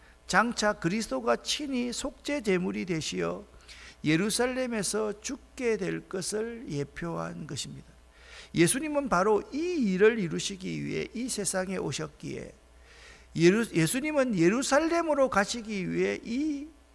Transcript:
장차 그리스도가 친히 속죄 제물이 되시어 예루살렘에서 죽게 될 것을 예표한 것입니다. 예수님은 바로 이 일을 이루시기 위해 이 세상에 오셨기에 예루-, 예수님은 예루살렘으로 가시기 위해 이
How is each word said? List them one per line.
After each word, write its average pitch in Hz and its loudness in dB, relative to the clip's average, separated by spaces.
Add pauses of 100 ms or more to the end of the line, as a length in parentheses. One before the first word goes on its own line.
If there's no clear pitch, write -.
(280)
장차 214 2
그리스도가 226 0
친히 247 -4
속죄 285 -6
제물이 196 0
되시어 180 -4 (580)
예루살렘에서 214 0
죽게 247 -4
될 165 -4
것을 226 -6
예표한 165 -6
것입니다. 131 -10 (680)
예수님은 277 2
바로 202 4
이 262 -6 (360)
일을 214 6
이루시기 175 -4
위해 151 -4
이 240 -6
세상에 190 -2
오셨기에 147 -6 (840)
예루-, 190 6
예수님은 254 2
예루살렘으로 277 4
가시기 202 -2
위해 185 0
이 285 -4 (280)